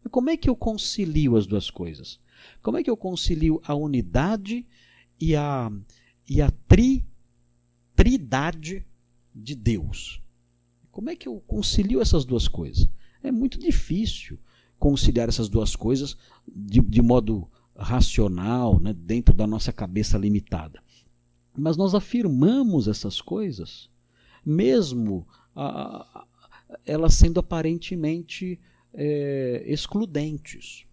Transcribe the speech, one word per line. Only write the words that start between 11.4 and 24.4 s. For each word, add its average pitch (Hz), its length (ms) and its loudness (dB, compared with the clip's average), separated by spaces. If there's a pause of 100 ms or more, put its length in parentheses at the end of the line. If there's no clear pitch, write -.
concilio 214 540 0
essas 151 240 4
duas 120 200 -2
coisas? - 440 4 (340)
É 269 80 -4
muito 254 260 -2
difícil - 800 -2 (400)
conciliar 123 500 2
essas 113 220 -2
duas 104 260 0
coisas 131 420 -4 (300)
de, 101 320 0
de 107 220 6
modo 110 500 2 (240)
racional, 107 1040 2
né, 101 140 0
dentro 95 420 4
da 107 100 4
nossa 110 280 -4
cabeça 101 440 -2
limitada. 98 640 -4 (720)
Mas 156 220 -2
nós 185 180 0
afirmamos 196 960 2
essas 104 320 -4
coisas, 170 680 -10 (560)